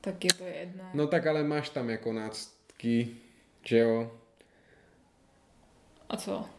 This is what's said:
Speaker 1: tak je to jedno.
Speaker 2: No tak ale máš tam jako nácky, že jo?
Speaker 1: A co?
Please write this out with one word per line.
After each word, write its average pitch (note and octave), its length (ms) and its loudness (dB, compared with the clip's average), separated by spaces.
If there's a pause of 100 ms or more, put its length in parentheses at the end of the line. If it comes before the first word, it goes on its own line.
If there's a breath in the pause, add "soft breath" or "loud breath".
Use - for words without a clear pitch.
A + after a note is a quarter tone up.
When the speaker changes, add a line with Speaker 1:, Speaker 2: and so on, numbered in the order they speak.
Speaker 1:
tak F#3+ 240 -6
je F#3 120 4
to F#3 80 -12
jedno. F3+ 380 -10 (100)
Speaker 2:
No D3 140 2
tak D#3 200 2
ale D3+ 160 2
máš D3 260 0
tam A#2+ 200 -4
jako A2+ 240 -4
nácky, A#2 920 -2 (580 loud breath)
že A#2 120 6
jo? A2+ 340 4 (2000 soft breath)
Speaker 1:
A G#3+ 80 -4
co? G3+ 280 -6 (120)